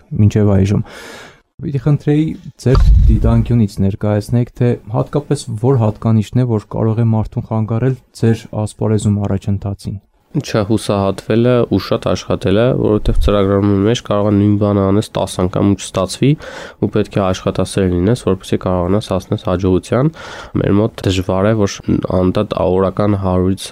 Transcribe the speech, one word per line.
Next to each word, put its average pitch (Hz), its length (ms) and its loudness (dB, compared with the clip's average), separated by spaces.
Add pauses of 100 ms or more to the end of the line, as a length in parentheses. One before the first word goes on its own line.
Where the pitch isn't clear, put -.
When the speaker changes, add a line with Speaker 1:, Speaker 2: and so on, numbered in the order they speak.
(100)
Speaker 1:
մինչև 104 460 4
այժմ։ 98 260 2 (800)
Պիտի 139 260 -6
խնդրեի, 151 400 0 (380)
ձեր 127 200 4 (220)
դիտանկյունից 113 800 2
ներկայացնեք, 107 720 -2
թե 120 160 2 (160)
հատկապես 135 560 -4 (160)
որ 131 240 2
հատկանիշն 110 560 0
է, 123 80 -2
որ 107 260 -2
կարող 113 240 0
է 113 140 2
մարդուն 110 340 -4
խանգարել 113 500 -2 (220)
ձեր 113 260 0 (200)
ասպարեզում 107 540 0
առաջընթացին։ 101 760 -4 (320)
Speaker 2:
Չհուսահատվելը 110 1200 0 (220)
ու - 80 4
շատ - 240 -4
աշխատելը, 95 560 0 (160)
որովհետև 110 460 2
ծրագրավորման 101 580 2
մեջ 117 240 0
կարող 104 220 0
է - 80 2
նույն 104 240 4
բանը 101 260 2
անես 101 300 0
տաս 95 260 -4
անգամ 98 300 2
ու - 80 -2
չստացվի, 98 500 -2 (480)
ու 110 160 -2
պետք 107 240 -2
է - 60 2
աշխատասեր 92 680 -2
լինես, 90 380 0
որպեսզի 98 340 -2
կարողանաս 92 480 0
հասնես 95 400 -4
հաջողության։ 95 640 0 (480)
Մեր 98 180 2
մոտ - 300 -2
դժվար 95 420 0
է, - 80 2
որ 101 180 0 (440)
անդադ - 420 0
օրական 95 640 0
հարյուրից 92 460 0